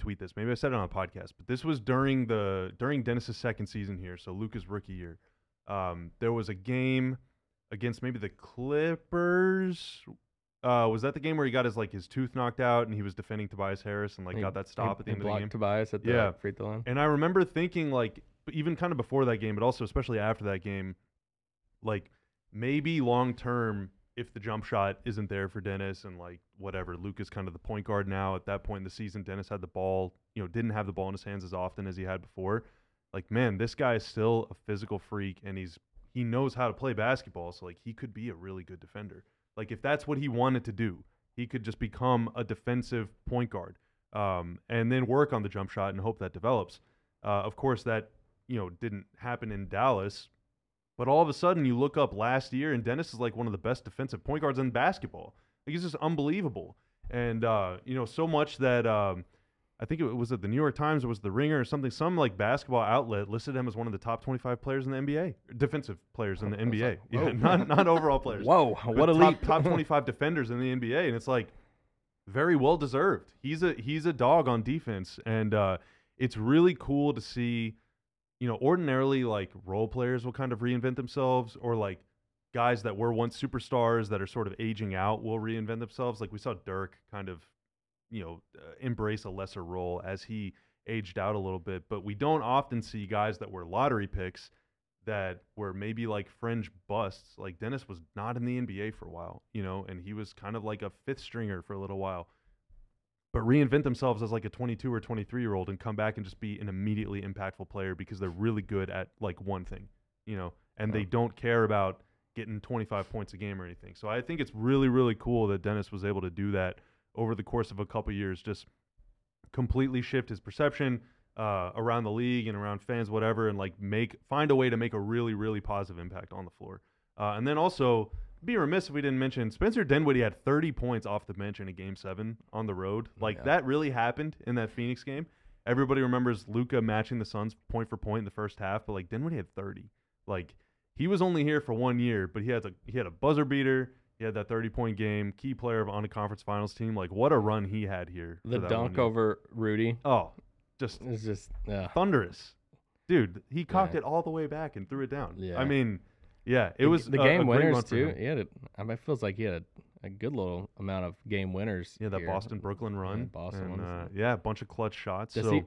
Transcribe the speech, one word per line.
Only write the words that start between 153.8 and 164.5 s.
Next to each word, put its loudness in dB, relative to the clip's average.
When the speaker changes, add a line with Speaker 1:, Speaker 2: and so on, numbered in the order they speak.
Speaker 2:
Yeah. 2
Speaker 1:
it -2
all 0
the -4
way -2
back -6
and -8
threw -4
it -8
down. -6
Speaker 2:
Yeah. -4
Speaker 1:
I 2
mean, 2
yeah, 4
it 6
Speaker 2:
The, 8
Speaker 1:
was 4
Speaker 2:
the 2
Speaker 1:
a, 8
Speaker 2:
game 8
Speaker 1:
a 6
great 6
Speaker 2:
winners, 6
Speaker 1:
run 4
for -8
Speaker 2:
too. 2
Speaker 1:
him. -4
Speaker 2:
He -4
had -2
a, -2
I -8
mean, -4
it -6
feels -2
like -2
he -4
had -2
a, -12
a -8
good -6
little -2
amount -2
of -8
game 0
winners -4
Speaker 1:
Yeah, -4
that -2
Speaker 2:
here. -4
Speaker 1:
Boston-Brooklyn -4
Speaker 2:
Yeah, -2
Speaker 1:
run. -2
Speaker 2:
Boston -8
Speaker 1:
And, -6
Speaker 2:
ones. -4
Speaker 1:
uh, -6
yeah, 2
a 0
bunch -4